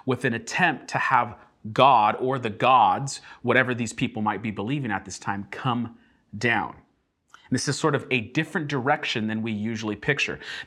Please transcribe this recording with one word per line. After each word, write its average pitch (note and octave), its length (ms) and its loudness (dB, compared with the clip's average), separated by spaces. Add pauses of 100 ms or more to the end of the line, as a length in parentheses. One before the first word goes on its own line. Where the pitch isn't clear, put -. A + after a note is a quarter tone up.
with B2 180 0
an A#2 100 0
attempt C#3 560 -2
to C#3+ 80 -2
have A#2+ 400 0 (340)
God A#2 480 6
or C3 180 -2
the A#2 120 -4
gods, B2 680 4 (220)
whatever A#2+ 320 4
these A2+ 180 -4
people A2+ 300 -4
might G#2+ 200 -2
be A2+ 100 -4
believing A2+ 400 -4
at F#2+ 120 -4
this F#2 140 -12
time, G2+ 320 -8
come A#2+ 460 -4 (420)
down. A2 380 0 (760)
This - 160 -2
is C#3+ 100 -2
sort D3 200 2
of - 160 -6
a B2+ 80 2
different D#3 480 -4
direction C#3 580 -2
than A2 160 -4
we A2+ 80 -4
usually G#2+ 460 -4
picture. - 420 -2 (280)